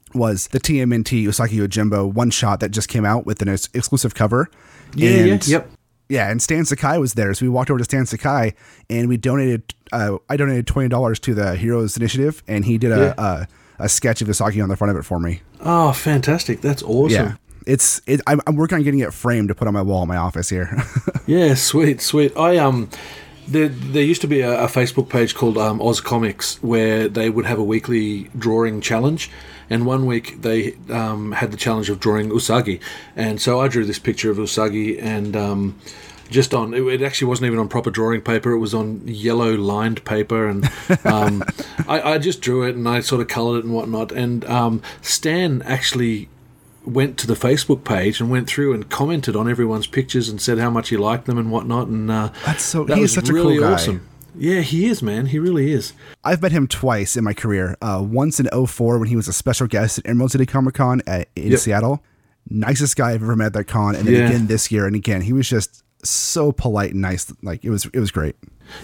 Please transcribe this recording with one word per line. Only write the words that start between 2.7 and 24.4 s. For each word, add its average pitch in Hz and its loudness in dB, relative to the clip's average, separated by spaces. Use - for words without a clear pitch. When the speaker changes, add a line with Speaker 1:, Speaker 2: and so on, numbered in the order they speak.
Speaker 1:
just 107 -2
came 107 0
out 110 2
with 107 -2
an 101 2
ex-, 95 -2
exclusive 123 0
cover. 120 2
Speaker 2:
Yeah, 147 4
yeah, - 8
Speaker 1:
And 101 2
Speaker 2:
yep. 151 2
Speaker 1:
yeah, 110 0
and 120 0
Stan 160 0
Sakai 147 0
was 135 0
there. 104 2
So 127 -2
we 123 2
walked 123 0
over 135 2
to 120 0
Stan 131 0
Sakai 127 0
and 117 0
we 123 2
donated, 127 0
uh, 104 0
I 143 0
donated 135 0
twenty 131 0
dollars 120 0
to 123 -2
the 101 0
Heroes 113 -2
Initiative. 135 0
And 104 -2
he 117 2
did 113 2
a, 131 4
Speaker 2:
Yeah. 95 -2
Speaker 1:
a, - -4
a 104 0
sketch 117 0
of 107 0
Usagi 104 0
on 95 0
the 95 0
front 101 0
of 90 0
it 73 -6
for 87 -4
me. 85 -2
Speaker 2:
Oh, 165 4
fantastic. 143 0
That's 143 -2
awesome. 123 2
Speaker 1:
Yeah. 107 2
It's, - 2
it, 135 2
I'm, 147 4
I'm 151 2
working 160 2
on 151 2
getting 139 2
it 113 -2
framed 113 0
to 101 -2
put 113 -2
on 101 0
my 101 0
wall 95 0
in 82 -2
my 90 -2
office 90 -2
here. 90 -2
<laughs> - -16
Speaker 2:
Yeah, 160 4
sweet, 143 2
sweet. 147 2
I, 170 4
um, 131 2
there, 151 2
there 135 -2
used 165 2
to 160 0
be 143 2